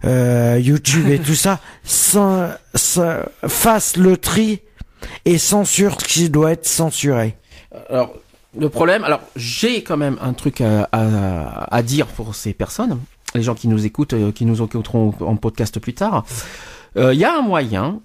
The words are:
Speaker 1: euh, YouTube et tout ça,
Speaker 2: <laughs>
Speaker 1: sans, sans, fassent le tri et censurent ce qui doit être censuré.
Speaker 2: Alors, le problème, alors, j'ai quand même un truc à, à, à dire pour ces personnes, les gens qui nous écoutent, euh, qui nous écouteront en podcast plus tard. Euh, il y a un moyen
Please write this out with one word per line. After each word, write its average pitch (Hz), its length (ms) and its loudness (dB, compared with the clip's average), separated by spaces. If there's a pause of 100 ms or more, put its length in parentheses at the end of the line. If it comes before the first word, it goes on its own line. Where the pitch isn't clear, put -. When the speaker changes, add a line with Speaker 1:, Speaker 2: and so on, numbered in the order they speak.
Speaker 1:
euh, 123 580 2
YouTube 143 480 2
et 143 100 4
tout 151 160 0
ça, 190 240 0 (120)
Speaker 2:
<laughs> - 120 -20
Speaker 1:
sans, 190 680 2 (260)
sans, 170 440 0 (280)
fassent - 500 2
le 185 200 6
tri 214 440 -2 (640)
et 170 120 4
censurent 196 640 2
ce - 60 -4
qui 165 220 2
doit 156 220 4
être 165 160 -4
censuré. 135 680 0 (520)
Speaker 2:
Alors, 127 240 -2 (460)
le 147 100 0
problème, 170 360 2
alors, 147 160 0 (160)
j'ai 156 460 -2
quand 156 140 -4
même 143 240 -2
un 131 120 -2
truc - 260 -4
à, 107 320 2
à, 98 840 -2
à 120 80 2
dire 131 260 0
pour 110 280 -10
ces - 180 -8
personnes, 170 460 -4 (360)
les 117 80 0
gens 117 120 0
qui 117 140 -2
nous 107 160 2
écoutent, 139 280 -2
euh, 107 200 2
qui - 120 -4
nous 113 160 2
écouteront 110 600 0
en 98 160 0
podcast 113 420 -4
plus 123 140 -8
tard. 196 320 -2 (720)
Euh, 127 160 4
il 156 60 2
y 185 60 4
a 330 120 2
un 285 60 0
moyen 151 600 -2